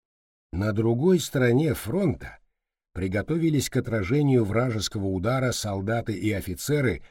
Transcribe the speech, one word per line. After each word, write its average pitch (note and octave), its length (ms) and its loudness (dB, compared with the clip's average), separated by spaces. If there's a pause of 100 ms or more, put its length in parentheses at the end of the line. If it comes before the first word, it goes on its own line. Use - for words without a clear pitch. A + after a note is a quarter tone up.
(520)
На G#2 200 0
другой A#2+ 460 4
стороне B2+ 560 2
фронта – - 640 -4 (540)
приготовились B2+ 800 0
к - 60 -4
отражению B2 680 2
вражеского G#2+ 600 -2
удара A2+ 460 0
солдаты G#2+ 600 -4
и G#2 200 -2
офицеры, G2+ 800 -2